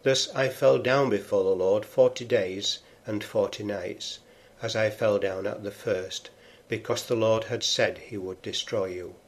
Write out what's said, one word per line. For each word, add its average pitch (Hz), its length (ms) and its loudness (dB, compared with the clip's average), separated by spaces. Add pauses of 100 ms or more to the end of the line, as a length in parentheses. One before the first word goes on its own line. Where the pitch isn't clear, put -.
Thus 135 320 2
I 135 120 2
fell 135 300 4
down 127 320 2
before 101 340 0
the 95 120 4
Lord 95 300 2
forty 127 380 2
days 101 540 0 (300)
and 104 160 -4
forty 104 400 -2
nights, 98 560 -8 (420)
as 113 140 -4
I 107 160 2
fell 107 260 2
down 95 300 -2
at 107 160 -6
the 98 80 -6
first, - 580 -4 (400)
because - 340 -4
the 123 120 0
Lord 110 300 2
had 117 180 -6
said - 340 0
he - 200 -12
would 92 260 -8
destroy 101 420 -4
you. 90 300 -8 (120)